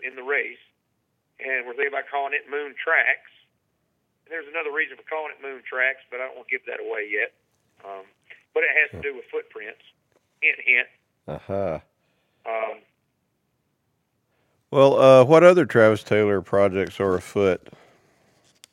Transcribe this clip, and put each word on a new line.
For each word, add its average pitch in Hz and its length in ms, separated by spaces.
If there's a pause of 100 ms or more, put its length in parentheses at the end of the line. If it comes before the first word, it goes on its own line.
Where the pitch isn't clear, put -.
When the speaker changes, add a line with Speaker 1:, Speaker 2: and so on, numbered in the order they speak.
Speaker 1:
in 127 160
the 127 80
race. 120 380 (760)
And 127 320
we're 120 80
thinking 139 160
about 139 160
calling 139 240
it 147 160
Moon 143 320
Tracks. 139 480 (960)
And 156 80
there's 156 160
another 151 240
reason 143 240
for - 80
calling 151 320
it 139 80
Moon 135 240
Tracks, 131 400
but 123 80
I 131 160
don't 127 80
wanna 117 80
give 123 160
that 120 160
away 107 320
yet. 104 240 (480)
Um, 98 240 (480)
but 160 80
it 147 80
has 151 240
to 147 80
do 139 100
with 117 140
footprints. 110 560 (560)
Hint, 156 240
hint. 123 240 (400)
Speaker 2:
Uh-huh. 90 500 (720)
Speaker 1:
Um, 110 320 (1900)
Speaker 2:
Well, 139 300
uh, 131 240
what 160 200
other 180 200
Travis 110 380
Taylor 104 400
projects 98 580
are 95 140
afoot? 92 540 (1040)